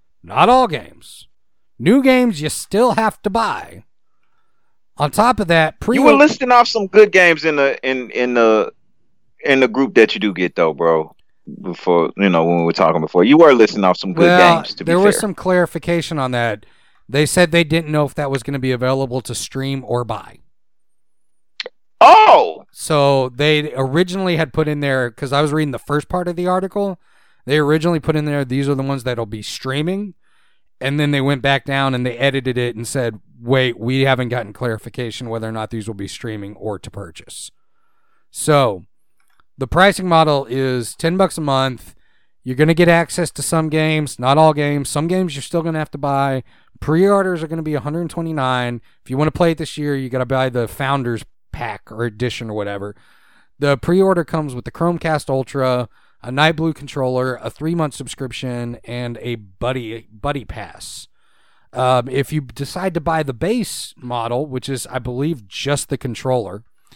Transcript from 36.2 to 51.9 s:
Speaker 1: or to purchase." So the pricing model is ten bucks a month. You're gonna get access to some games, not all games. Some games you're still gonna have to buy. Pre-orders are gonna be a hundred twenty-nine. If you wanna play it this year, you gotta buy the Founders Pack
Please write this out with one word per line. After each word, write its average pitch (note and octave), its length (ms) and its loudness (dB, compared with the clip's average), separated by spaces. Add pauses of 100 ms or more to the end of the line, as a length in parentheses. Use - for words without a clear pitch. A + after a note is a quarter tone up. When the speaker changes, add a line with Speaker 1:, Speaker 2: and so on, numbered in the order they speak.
Speaker 1:
or G2+ 240 -2
to - 120 -16
purchase." - 600 -16 (800)
So B2 520 0 (720)
the C3+ 100 -6
pricing F#3 400 2
model D#3 420 4
is B2+ 460 -4
ten E3 200 -2
bucks F#3+ 220 2
a E3 40 -6
month. C3+ 540 -2 (480)
You're B2+ 140 -6
gonna D#3 160 6
get E3+ 160 4
access E3+ 420 0
to - 100 -10
some D#3+ 280 -2
games, D#3 500 -2
not C3 180 2
all D#3 160 6
games. C#3+ 360 -2
Some D3+ 180 -2
games F3+ 280 -2
you're C#3 60 -12
still E3+ 200 -4
gonna D#3+ 180 -4
have D3+ 120 -8
to D3 60 -10
buy. C#3 460 -2 (380)
Pre-orders F#3 640 2
are D#3+ 40 -6
gonna E3 160 -6
be D3+ 120 -4
a C#3 40 -2
hundred D#3+ 300 -6
twenty-nine. B2+ 720 -4 (240)
If - 40 -14
you C3 80 -6
wanna D3+ 140 0
play E3+ 200 2
it D#3+ 80 -4
this - 180 -10
year, D3 180 -4
you C3+ 140 -6
gotta B2+ 160 -2
buy C3 240 0
the A#2+ 180 -2
Founders C3 560 -4 (300)
Pack G#2+ 380 -10